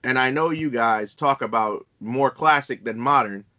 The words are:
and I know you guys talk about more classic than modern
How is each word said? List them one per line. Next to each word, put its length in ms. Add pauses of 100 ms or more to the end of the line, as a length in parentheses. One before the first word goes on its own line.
and 120
I 140
know 200
you 200
guys 420
talk 300
about 420 (160)
more 300
classic 540
than 160
modern 440 (140)